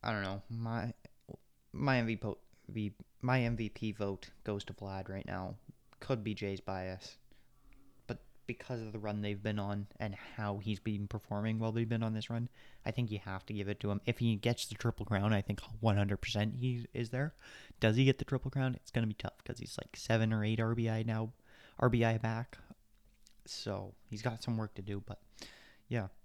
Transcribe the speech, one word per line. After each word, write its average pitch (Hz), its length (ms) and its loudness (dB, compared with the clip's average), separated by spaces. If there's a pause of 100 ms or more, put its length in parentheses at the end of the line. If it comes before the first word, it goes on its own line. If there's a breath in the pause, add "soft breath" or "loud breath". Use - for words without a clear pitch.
I - 80 0
don't 104 100 2
know. 98 280 -2
My, 117 440 -2 (760)
my 135 260 2
M 117 80 4
V 113 120 0
P - 40 -8
po-, 107 160 -2 (320)
V-, 104 240 -2 (280)
my 127 200 4
M 117 160 2
V 110 120 -2
P 110 240 -4
vote 101 360 -4 (140)
goes 101 220 -2
to 95 80 -10
Vlad 95 360 -8
right 98 160 -6
now. 92 300 -6 (440)
Could 120 240 0
be 110 100 -2
Jay's 98 260 -4
bias, 92 580 -8 (880 soft breath)
but 92 140 -6 (260)
because 120 360 -6
of 110 100 -6
the 107 80 -6
run 104 220 -2
they've 104 200 0
been 107 160 0
on 101 300 -2 (120)
and 104 140 -2 (220)
how 104 220 0
he's 101 220 -2
been 101 280 -2
performing 107 500 -2
while 110 140 2
they've 117 160 2
been 113 160 2
on 110 100 0
this 110 160 -4
run, 117 200 -2 (360 loud breath)
I - 60 0
think 120 180 0
you 104 140 -2
have 95 240 -8
to 107 60 -6
give 101 160 -2
it 104 100 -2
to 104 100 0
him. 101 160 0
If 120 140 2
he 117 160 6
gets 117 300 2
the 104 100 -8
Triple 113 300 0
Crown, 104 280 4
I 98 80 4
think - 200 -2 (180)
one 110 180 6
hundred 101 200 4
percent 107 420 0
he 123 340 0
is 117 160 -2
there. 143 240 -2 (460 loud breath)
Does 110 160 8
he 131 100 8
get 131 140 8
the - 60 -2
Triple 131 260 0
Crown? 131 240 0
It's - 160 -14
gonna 113 160 2
be 107 80 0
tough - 300 -8
'cause - 120 -6
he's, - 240 -10
like, - 140 -12
seven 110 360 4
or 107 120 2
eight 110 160 2
R 113 160 4
B 113 140 2
I 110 140 0
now, 113 280 0 (480 loud breath)
R 127 100 8
B 117 160 6
I 113 120 4
back. 113 400 -2 (880)
So 98 480 -6 (160)
he's 107 120 -8
got 113 220 -2
some 117 140 0
work 110 180 -4
to 101 60 -10
do, 101 240 -6
but - 140 -10 (680 loud breath)
yeah 110 180 -2 (180)